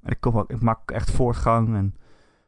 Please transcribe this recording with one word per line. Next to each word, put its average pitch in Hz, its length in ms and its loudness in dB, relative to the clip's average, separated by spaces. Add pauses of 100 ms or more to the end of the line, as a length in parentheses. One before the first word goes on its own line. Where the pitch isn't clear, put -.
En - 100 -10
ik - 80 -4
kom 117 180 0
ook, - 120 -2
ik 113 120 -8
maak 113 200 0
ook - 100 -12
echt - 200 0
voortgang 117 640 2
en 98 200 -2 (520)